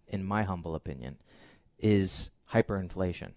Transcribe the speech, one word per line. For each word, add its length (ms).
in 180
my 160
humble 320
opinion, 440
is 540
hyperinflation, 840